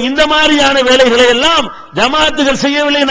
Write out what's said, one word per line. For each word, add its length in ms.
இந்த 140
மாதிரியான 420
வேலைகளை 440
எல்லாம் 320
ஜமாத்துகள் 640
செய்யவில்லை, 460